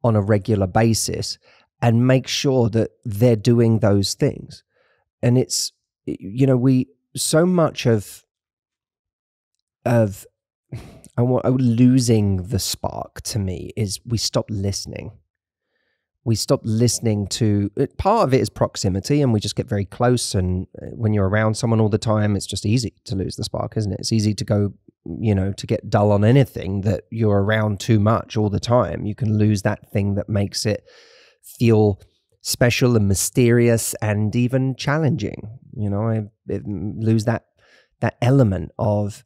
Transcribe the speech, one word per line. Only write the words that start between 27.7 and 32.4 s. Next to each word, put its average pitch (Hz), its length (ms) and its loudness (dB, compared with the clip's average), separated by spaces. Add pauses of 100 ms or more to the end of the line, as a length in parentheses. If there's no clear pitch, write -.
too 110 220 2
much 107 360 0
all 104 140 0
the 101 80 -2
time. 113 480 0
You 104 80 -6
can 107 240 -2
lose 107 240 2
that - 300 -4
thing 101 240 -2
that - 120 -6
makes 101 380 -4
it 101 180 -4 (600)
feel 107 560 2 (400)